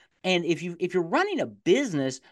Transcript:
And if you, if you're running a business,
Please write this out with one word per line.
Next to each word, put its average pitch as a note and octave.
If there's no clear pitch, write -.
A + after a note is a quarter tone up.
And F3+
if D#3+
you, F3
if F3
you're F3+
running D4+
a C3
business, D3+